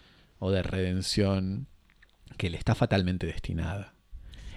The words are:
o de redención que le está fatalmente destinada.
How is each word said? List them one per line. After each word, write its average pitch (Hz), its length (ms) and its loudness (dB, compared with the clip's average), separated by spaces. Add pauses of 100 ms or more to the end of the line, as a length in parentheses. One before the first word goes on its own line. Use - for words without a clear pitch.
(400)
o 95 120 0
de 95 120 4
redención 95 1040 0 (720)
que 90 120 0
le 82 80 -4
está - 180 2
fatalmente 92 520 2
destinada. 85 640 -4 (640)